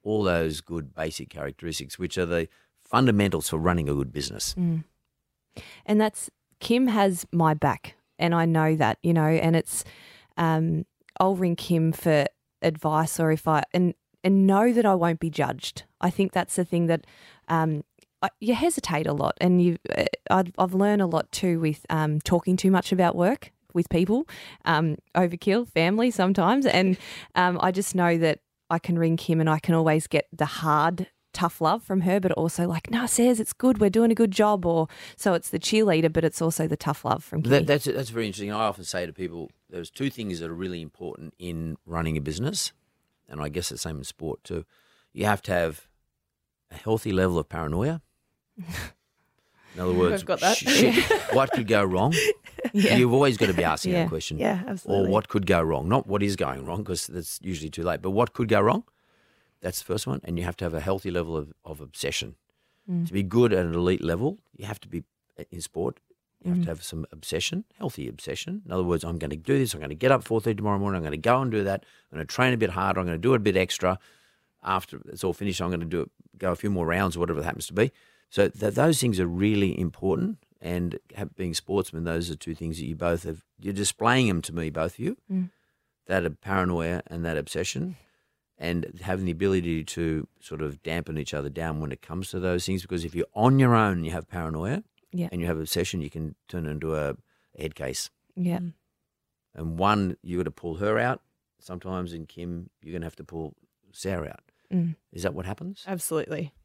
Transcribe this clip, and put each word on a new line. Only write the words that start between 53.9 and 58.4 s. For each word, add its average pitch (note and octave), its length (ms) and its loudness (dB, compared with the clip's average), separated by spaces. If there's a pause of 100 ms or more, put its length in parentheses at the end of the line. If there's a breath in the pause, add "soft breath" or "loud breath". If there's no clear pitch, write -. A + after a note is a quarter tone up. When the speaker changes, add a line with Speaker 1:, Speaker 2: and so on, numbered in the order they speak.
Speaker 2:
Yeah. E3+ 100 2
Speaker 1:
that E3 60 0
question. D#3 300 -6
Speaker 3:
Yeah, F#3 280 0
absolutely. G2 400 0
Speaker 1:
Or - 20 0
what G#2 200 2
could G2 160 0
go F2 160 4
wrong? D#2+ 260 0
Not B2 180 2
what G2 160 0
is G2+ 140 0
going C2+ 300 -4
wrong, F2+ 180 -6
'cause F2 240 -6
that's E2 340 -10
usually D#2+ 280 -6
too E2+ 140 -8
late. F2 180 -2
But F#2+ 100 -4
what A2+ 220 0
could A#2 160 -2